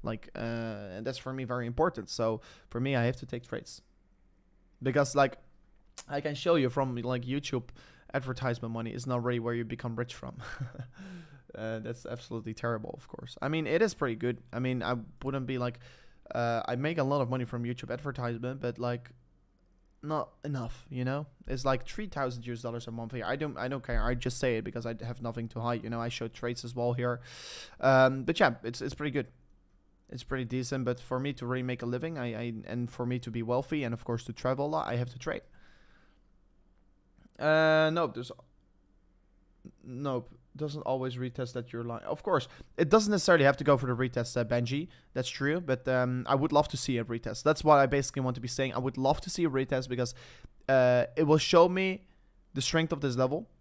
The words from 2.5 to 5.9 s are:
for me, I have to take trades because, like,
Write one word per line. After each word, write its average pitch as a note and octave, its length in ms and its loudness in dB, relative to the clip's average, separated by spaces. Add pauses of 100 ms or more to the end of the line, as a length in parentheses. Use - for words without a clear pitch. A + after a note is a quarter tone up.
for A#2 100 -4
me, C3+ 160 2
I A#2 80 4
have B2+ 120 2
to - 100 -12
take A#2+ 200 -10
trades - 360 -10 (1000)
because, C3+ 320 2
like, C#3 220 4 (720)